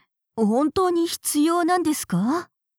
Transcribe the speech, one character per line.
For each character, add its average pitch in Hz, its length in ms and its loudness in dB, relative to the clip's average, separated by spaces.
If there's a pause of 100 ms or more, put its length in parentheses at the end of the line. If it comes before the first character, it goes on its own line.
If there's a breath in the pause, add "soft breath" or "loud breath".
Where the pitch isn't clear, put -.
(360 loud breath)
本 233 360 2
当 370 160 2
に 339 180 0
必 - 340 -4
要 339 240 2
な 359 120 2
ん 359 60 0
で 311 100 0
す - 140 -6
か？ 233 420 -2 (300)